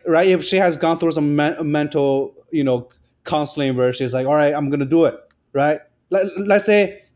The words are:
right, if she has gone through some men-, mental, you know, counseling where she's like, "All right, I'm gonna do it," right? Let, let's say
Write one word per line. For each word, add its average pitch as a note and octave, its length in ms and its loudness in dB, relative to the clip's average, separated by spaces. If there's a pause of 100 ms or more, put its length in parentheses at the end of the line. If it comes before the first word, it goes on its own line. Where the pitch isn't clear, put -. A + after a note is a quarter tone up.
right, E3+ 220 2
if F3+ 160 2
she - 120 -2
has F3+ 200 2
gone E3 220 0
through E3 140 0
some D3 240 0
men-, D3+ 340 -2
mental, C#3+ 640 -2 (160)
you D3+ 140 -2
know, B2+ 240 -2 (360)
counseling C#3+ 520 -2
where B2+ 160 2
she's B2 220 -4
like, C3 120 -2
"All C#3+ 80 2
right, D3 200 2
I'm C#3+ 160 -4
gonna C#3+ 160 -2
do E3 180 4
it," C#3 100 0 (380)
right? D3 280 0 (280)
Let, F#3+ 180 0 (120)
let's G3+ 260 2
say G#3 380 2 (140)